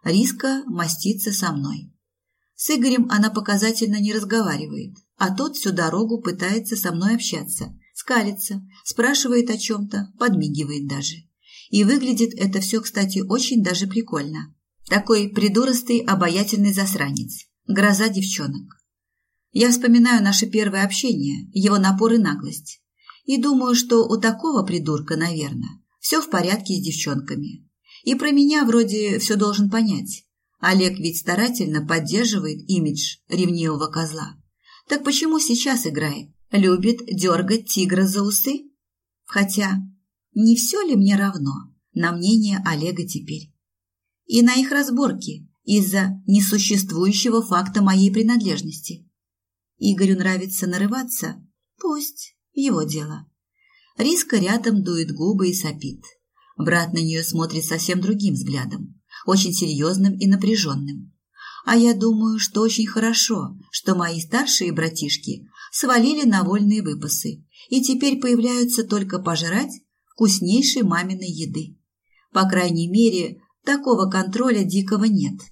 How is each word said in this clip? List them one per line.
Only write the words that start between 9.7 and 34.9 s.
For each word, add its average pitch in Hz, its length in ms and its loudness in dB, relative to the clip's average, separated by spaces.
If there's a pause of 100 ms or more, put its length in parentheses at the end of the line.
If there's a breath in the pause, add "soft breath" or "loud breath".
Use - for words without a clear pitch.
подмигивает 147 720 -2
даже. 143 280 -6 (560 loud breath)
И - 120 4
выглядит 247 520 2
это 190 260 -2
всё, 226 200 -2
кстати, 190 380 -2
очень 226 420 0
даже 185 240 0
прикольно. 156 680 -6 (320)
Такой 202 400 2
придуростый, 226 720 2
обаятельный 196 760 2
засранец. 185 720 -4 (220)
Гроза 202 400 4
девчонок. 175 720 -6 (680)
Я 240 200 4
вспоминаю 240 520 6
наше 202 240 2
первое 196 380 0
общение, 147 680 -2
его 202 260 0
напор 196 360 4
и 233 40 4
наглость. 156 640 -4 (440 loud breath)
И 269 160 0
думаю, 254 340 2
что 233 320 2
у 220 100 0
такого 226 460 0
придурка, 156 540 -2
наверное, 147 640 -6 (180)
всё 311 220 0
в - 80 -10
порядке 185 460 -2
с 160 60 -4
девчонками. - 840 -6 (400 loud breath)
И 262 80 2
про 294 160 0
меня 285 320 4
вроде 214 560 2
всё 208 160 0
должен 202 340 2
понять. 220 540 0 (380)
Олег 185 360 2
ведь 165 200 -4
старательно 175 680 -2
поддерживает 165 760 -2 (100)
имидж 156 480 -2 (100)
ревнивого 165 600 -2
козла. 160 500 -8 (500 soft breath)
Так 285 160 -2